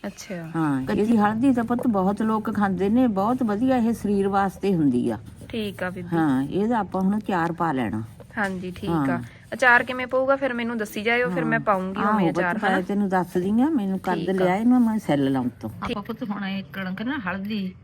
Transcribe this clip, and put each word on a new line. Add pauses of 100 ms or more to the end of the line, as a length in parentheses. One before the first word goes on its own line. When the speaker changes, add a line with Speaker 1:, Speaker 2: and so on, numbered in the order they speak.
Speaker 1:
ਅੱਛਾ। (200)
Speaker 2:
ਹਾਂ, (120)
ਇਹਦੀ
ਹਲਦੀ
ਤਾਂ
ਪੁੱਤ
ਬਹੁਤ
ਲੋਕ
ਖਾਂਦੇ
ਨੇ,
ਬਹੁਤ
ਵਧੀਆ
ਇਹ
ਸਰੀਰ
ਵਾਸਤੇ
ਹੁੰਦੀ
ਆ। (300)
Speaker 1:
ਠੀਕ
ਆ
ਬੀਬੀ।
Speaker 2:
ਹਾਂ,
ਇਹਦਾ
ਆਪਾਂ
ਹੁਣ
ਅਚਾਰ
ਪਾ
ਲੈਣਾ। (340)
Speaker 1:
ਹਾਂਜੀ,
ਠੀਕ
ਆ।
Speaker 2:
ਹਾਂ। (320)
Speaker 1:
ਅਚਾਰ
ਕਿਵੇਂ
ਪਊਗਾ
ਫਿਰ
ਮੈਨੂੰ
ਦੱਸੀ
ਜਾਇਓ,
ਫਿਰ
Speaker 2:
ਹਾਂ।
Speaker 1:
ਮੈਂ
ਪਾਉਂਗੀ
Speaker 2:
ਆਹੋ
Speaker 1:
ਉਵੇਂ
Speaker 2:
ਪੁੱਤ,
Speaker 1:
ਅਚਾਰ,
Speaker 2:
ਮੈਂ
Speaker 1:
ਹਨਾ?
Speaker 2:
ਤੈਨੂੰ
ਦੱਸਦੀ (120)
ਆ,
ਮੈਨੂੰ
ਕਰ
Speaker 1:
ਠੀਕ
ਆ।
Speaker 2:
ਲਿਆ
ਇਹਨੂੰ
ਮੈਂ
ਸੈੱਲ
ਲਾਉਣ
ਤੋਂ।
Speaker 1:
ਠੀਕ।
Speaker 2:
ਆਪਾਂ
ਪੁੱਤ
ਹੁਣ
ਇਹ (100)
ਕਣਕ
ਨਾ
ਹਲਦੀ